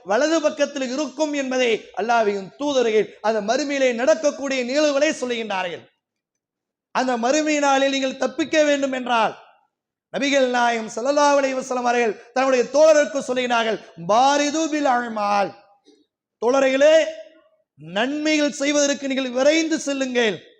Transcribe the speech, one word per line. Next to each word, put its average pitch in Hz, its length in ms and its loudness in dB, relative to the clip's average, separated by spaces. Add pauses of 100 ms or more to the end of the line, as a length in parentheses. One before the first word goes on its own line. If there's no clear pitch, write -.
வலது 294 380 0
பக்கத்தில் 285 480 -2
இருக்கும் 294 440 -4
என்பதை 254 380 -2 (260)
அல்லாஹ்வின் 208 600 -2
தூதர்கள் 240 500 0 (140)
அந்த 220 200 -2
மறுமையிலே 262 520 -2
நடக்கக்கூடிய 269 680 -2
நிகழ்வுகளை 294 480 0
சொல்லுகின்றார்கள். 202 760 -6 (1080)
அந்த 254 220 0
மறுமை 294 420 0
நாளில் 277 320 2
நீங்கள் 269 320 -4
தப்பிக்க 302 400 -2
வேண்டும் 277 280 0
என்றால், 240 440 -2 (800)
நபிகள் 269 340 0
நாயகம் 233 480 0
ஸல்லல்லாஹு 285 400 2
அலைஹி 269 200 2
வஸல்லம் 254 280 -4
அவர்கள் 240 300 2 (180)
தன்னுடைய 254 320 2
தோழருக்கு 294 560 4
சொல்லுகிறார்கள், 247 580 -2 (300)
"பாரிது 285 640 2
பில் 294 160 -2
அமால்", 214 680 -2 (880)
தோழர்களே, 269 540 4 (840)
நன்மைகள் 294 720 -2
செய்வதற்கு 285 560 0
நீங்கள் 269 220 -4
விரைந்து 302 500 2
செல்லுங்கள். 254 560 -2 (240)